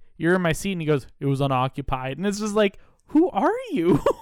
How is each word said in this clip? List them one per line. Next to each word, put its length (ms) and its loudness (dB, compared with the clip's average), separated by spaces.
"You're 160 2
in 80 2
my 100 2
seat." 200 -4
And 100 -6
he 40 -8
goes, 200 0
"It 60 -6
was 140 0
unoccupied." 800 -2
And 80 -2
it's 140 -2
just 140 -4
like, 240 2
"Who 220 4
are 240 2
you?" 300 2